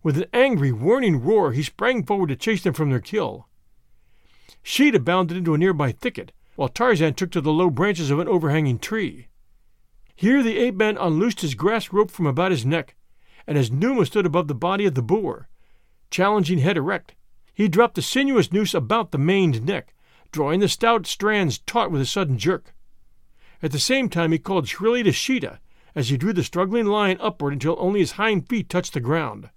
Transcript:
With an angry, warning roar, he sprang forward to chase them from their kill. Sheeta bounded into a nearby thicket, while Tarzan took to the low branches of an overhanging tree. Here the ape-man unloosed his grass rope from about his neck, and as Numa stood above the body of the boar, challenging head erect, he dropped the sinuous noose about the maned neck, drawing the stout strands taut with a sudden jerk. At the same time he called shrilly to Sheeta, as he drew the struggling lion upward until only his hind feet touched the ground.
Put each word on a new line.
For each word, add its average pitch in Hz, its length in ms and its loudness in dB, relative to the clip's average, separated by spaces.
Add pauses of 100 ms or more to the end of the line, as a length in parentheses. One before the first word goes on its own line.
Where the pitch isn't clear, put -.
With 151 140 2
an 185 140 -2
angry, 240 380 2
warning 165 500 2
roar, 165 320 2
he 143 100 -2
sprang 226 420 -2
forward 190 240 0
to 131 80 -4
chase 214 260 -2
them 160 120 0
from 151 160 -2
their 127 100 0
kill. 147 480 -6 (1120)
Sheeta 254 380 2
bounded 170 360 0
into 170 180 0
a 151 40 2
nearby 156 320 2
thicket, - 400 -8 (240)
while 131 140 -4
Tarzan 170 460 2
took 185 180 -4
to 175 80 0
the 151 120 0
low 175 180 2
branches 160 400 -2
of 143 100 2
an - 80 -4
overhanging 151 500 0
tree. 190 500 -8 (840)
Here 254 300 2
the 226 140 0
ape-man 214 380 0
unloosed 180 440 0
his 143 140 -2
grass 202 380 -2
rope 202 180 2
from 165 160 -2
about 170 260 0
his 120 120 -2
neck, 147 300 -2 (520)
and 151 100 -2
as 123 140 2
Numa 208 340 2
stood 185 220 0
above 160 220 0
the 143 60 -4
body 175 300 -2
of 165 100 2
the 127 80 -2
boar, 156 460 -2 (600)
challenging 185 480 2
head 165 180 2
erect, 170 380 -4 (380)
he 208 160 2
dropped 220 260 4
the - 80 -4
sinuous 262 500 2
noose 202 220 0
about 180 360 0
the 143 80 -2
maned 151 480 2
neck, 170 260 -6 (380)
drawing 156 300 0
the 196 80 2
stout 226 380 0
strands 196 520 0
taut 208 320 -2
with 147 100 -2
a 131 60 0
sudden 143 320 -2
jerk. 160 360 -2 (880)
At 147 100 -4
the 147 60 -4
same 254 300 0
time 165 240 0
he 160 60 0
called 175 300 -2
shrilly 233 340 0
to 185 100 4
Sheeta, - 460 -4 (360)
as 131 140 -2
he 139 80 2
drew 180 160 0
the 175 120 0
struggling 196 420 -2
lion 202 340 0
upward 147 320 -4
until 156 260 -2
only 196 220 0
his - 120 0
hind 208 360 0
feet 226 200 -2
touched 180 260 -4
the 143 60 -2
ground. 120 560 -4